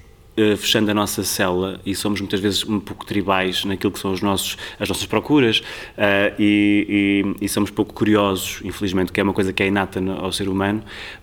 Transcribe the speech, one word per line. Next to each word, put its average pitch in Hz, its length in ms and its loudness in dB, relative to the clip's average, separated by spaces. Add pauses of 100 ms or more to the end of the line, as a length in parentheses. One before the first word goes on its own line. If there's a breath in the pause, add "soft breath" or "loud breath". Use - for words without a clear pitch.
(380)
eh, 107 180 4
fechando 110 340 2
a 104 40 2
nossa 104 280 0
cela 92 600 0
e 98 100 -2
somos 104 260 -2
muitas 98 200 -2
vezes 98 240 0
um 104 160 -2
pouco - 240 -12
tribais 95 600 0
naquilo 98 280 -2
que - 60 -8
são 98 120 -4
os 90 120 -2
nossos, 98 340 0 (220 loud breath)
as 98 100 -4
nossas 98 160 -2
procuras, 113 560 2 (380 loud breath)
ah, 101 400 4
e, 101 1040 2
e, 101 40 -4
e 98 40 0
somos 104 200 0
pouco - 240 -2
curiosos, 101 720 2
infelizmente, 92 480 -2
que 101 80 0
é - 20 4
uma 98 120 2
coisa 95 180 0
que 101 100 -2
é 98 40 2
inata 98 340 -2
no, 95 120 -2 (120)
ao 95 80 -4
ser 98 160 -4
humano, 98 340 0 (400 loud breath)